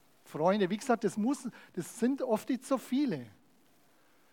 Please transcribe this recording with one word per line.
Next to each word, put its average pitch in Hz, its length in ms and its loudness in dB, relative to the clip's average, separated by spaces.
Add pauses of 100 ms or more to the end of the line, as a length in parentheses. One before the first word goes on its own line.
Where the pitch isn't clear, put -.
(240)
Freunde. 180 460 2
Wie 214 60 0
gesagt, 226 260 0
das 202 140 0
muss, 233 320 0 (240)
das - 260 -8
sind 262 240 2
oft 247 260 0
nicht 262 160 -2
so 262 140 0
viele. 214 480 0 (1080)